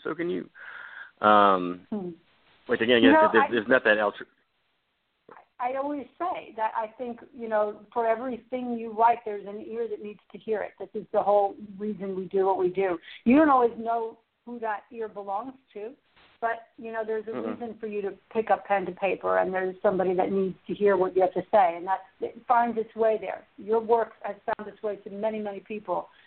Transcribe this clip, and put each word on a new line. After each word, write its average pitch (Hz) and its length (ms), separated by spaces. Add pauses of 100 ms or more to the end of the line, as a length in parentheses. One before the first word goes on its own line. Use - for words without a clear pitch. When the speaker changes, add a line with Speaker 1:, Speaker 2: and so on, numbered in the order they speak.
Speaker 1:
so 160 100
can 170 160
you." 180 180 (720)
Um, 95 600 (100)
Speaker 2:
Hmm. 190 200 (560)
Speaker 1:
which, 240 140
again, 117 220
Speaker 2:
You 113 80
Speaker 1:
is, - 40
Speaker 2:
know, - 140
Speaker 1:
is, - 60
Speaker 2:
I 113 220
Speaker 1:
is 107 120
not 131 160
that 107 140
altru- 104 280 (1300)
Speaker 2:
I 247 160
always 277 320 (120)
say 349 380
that 220 200
I 220 120 (100)
think, 240 220 (160)
you 233 120
know, 208 320 (120)
for 233 140
everything 240 720
you 226 140
write, 226 320
there's 202 220
an 208 220
ear 226 200
that 208 140
needs 208 180 (120)
to 202 60
hear 208 240
it. - 160
This 190 160
is 208 180
the 208 100
whole 202 340 (220)
reason 196 380
we 185 100
do 190 200
what 190 120
we 185 100
do. 180 300 (260)
You 240 120
don't 311 120
always 247 300
know 226 400 (280)
who 240 140
that 214 300
ear 226 180
belongs 208 460 (180)
to, 214 180 (500)
but, 226 260 (100)
you 226 160
know, 226 140
there's 220 220
a - 20
Speaker 1:
Mm-hmm. 226 220
Speaker 2:
reason 220 260
for 226 80
you 208 160
to 196 100 (180)
pick 220 200
up 196 160
pen 196 200
to 180 60
paper, 185 460
and 185 160
there's 185 260
somebody 185 340
that 185 180
needs 190 240 (100)
to 185 80
hear 202 220
what 180 180
you 185 80
have 180 100
to 196 180
say, 180 260
and 175 100
that, 190 140 (200)
it - 160 (100)
finds 240 300
its 220 200
way 220 220
there. - 260 (120)
Your 220 240
work 220 320 (100)
has 202 220
found 208 240
its 196 140
way 208 140
to 202 140
many, 214 280
many 202 220
people 190 480 (180)